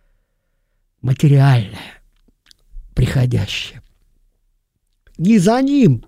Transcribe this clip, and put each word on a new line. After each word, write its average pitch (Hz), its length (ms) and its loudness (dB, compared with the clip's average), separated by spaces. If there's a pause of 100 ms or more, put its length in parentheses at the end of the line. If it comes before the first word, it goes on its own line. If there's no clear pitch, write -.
(1000)
материальное, 135 1040 0 (920)
приходящее. 123 880 -4 (1300)
Не 208 220 2
за 226 240 0
ним 262 460 0